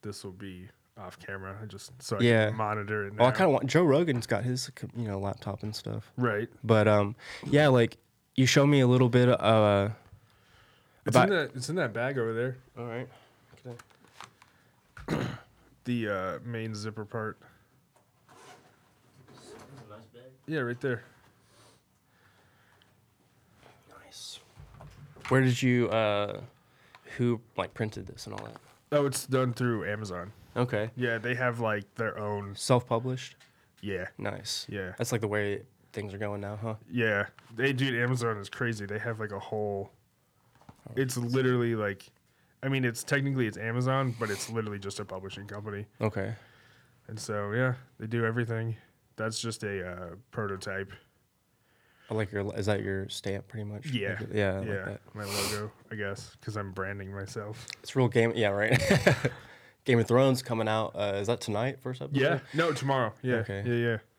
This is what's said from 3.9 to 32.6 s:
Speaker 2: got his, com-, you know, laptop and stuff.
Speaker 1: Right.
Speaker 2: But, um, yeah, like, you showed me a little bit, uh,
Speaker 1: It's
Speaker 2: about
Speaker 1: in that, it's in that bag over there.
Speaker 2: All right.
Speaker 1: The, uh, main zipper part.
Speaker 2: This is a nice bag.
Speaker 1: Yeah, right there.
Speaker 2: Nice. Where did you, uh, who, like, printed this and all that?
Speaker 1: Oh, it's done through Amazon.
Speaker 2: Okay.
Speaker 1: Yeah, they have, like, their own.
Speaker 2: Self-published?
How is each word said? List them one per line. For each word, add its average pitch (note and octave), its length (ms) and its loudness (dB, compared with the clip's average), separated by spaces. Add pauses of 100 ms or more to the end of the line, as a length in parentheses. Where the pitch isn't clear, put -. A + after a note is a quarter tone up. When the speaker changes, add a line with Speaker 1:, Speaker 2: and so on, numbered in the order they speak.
Speaker 2:
got A2 180 0
his, B2+ 300 -4
com-, - 220 -12
you A#2 120 -4
know, G2 100 -4
laptop G2 440 -6
and G#2+ 140 -6
stuff. G#2+ 400 -8
Speaker 1:
Right. A2+ 320 0 (140)
Speaker 2:
But, A2 260 8
um, G#2 260 6 (320)
yeah, C#3+ 220 6
like, A#2+ 280 6 (400)
you C3 100 6
showed C#3 200 8
me C#3+ 140 8
a B2+ 60 8
little B2 240 6
bit, B2 180 8
uh, G#2+ 600 6 (1120)
Speaker 1:
It's G#3+ 100 0
Speaker 2:
about G3 140 8
Speaker 1:
in G3+ 80 4
that, C#3+ 180 0
it's C3 140 -8
in D#3 80 -2
that C3+ 160 0
bag B2 240 -2
over A2+ 160 -2
there. B2 240 -2 (220)
Speaker 2:
All A#2+ 80 -10
right. A#2+ 220 -8 (2750)
Speaker 1:
The, A#2+ 240 -2
uh, F#2+ 360 -4
main A2 300 -6
zipper G#2 300 -8
part. G#2+ 340 -6 (1900)
Speaker 2:
This - 100 -20 (100)
is - 60 -18
a C3 360 -20
nice G#2+ 160 -20
bag. - 160 -20 (240)
Speaker 1:
Yeah, D3+ 140 -2
right A#2+ 200 -2
there. B2 220 -2 (3000)
Speaker 2:
Nice. - 360 -16 (880)
Where C3 140 6
did B2 180 4
you, B2 300 4
uh, G#2 500 2 (760)
who, A#2+ 240 2 (160)
like, F#2 180 -4
printed G#2+ 320 -4
this - 200 -14
and G#2 80 -14
all G#2 120 -10
that? A2 100 -16 (360)
Speaker 1:
Oh, D3 140 4
it's C3 200 -2
done C3 260 2
through A#2 380 -2
Amazon. G2 420 -8 (240)
Speaker 2:
Okay. A#2 400 0
Speaker 1:
Yeah, A#2+ 220 -2
they A#2+ 160 -4
have, A#2+ 260 -2
like, G#2+ 360 -2
their A2 220 -4
own. G#2 360 -6
Speaker 2:
Self-published? B2 840 0 (460)